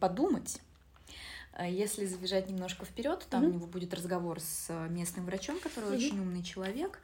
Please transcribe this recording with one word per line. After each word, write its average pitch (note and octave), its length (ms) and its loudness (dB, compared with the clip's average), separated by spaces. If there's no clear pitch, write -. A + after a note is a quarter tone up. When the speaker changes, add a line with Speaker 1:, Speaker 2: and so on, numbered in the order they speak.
Speaker 1:
подумать. G#3 600 4
Э, F3 120 0
если G3+ 360 2
забежать F#3 440 2
немножко F#3 340 -4
вперед, C#4+ 460 -2
там B3 140 4
Speaker 2:
Мгм. D#4+ 80 8
Speaker 1:
у - 20 4
него E3+ 120 -2
будет F3+ 280 -4
разговор F3 460 0
с, - 300 -6
э, E3 200 -4
местным F3 360 -2
врачом, F#3+ 340 -2
который A#3+ 300 -4
Speaker 2:
Мгм. C4 60 4
Speaker 1:
очень A#3 240 2
умный F3+ 220 0
человек, G3 600 -4